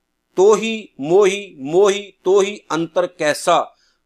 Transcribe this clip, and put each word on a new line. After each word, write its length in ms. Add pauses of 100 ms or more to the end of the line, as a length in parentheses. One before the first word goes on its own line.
(360)
"ਤੋਹੀ 520 (120)
ਮੋਹੀ, 580
ਮੋਹੀ 540 (120)
ਤੋਹੀ 360 (120)
ਅੰਤਰ 340
ਕੈਸਾ, 680 (320)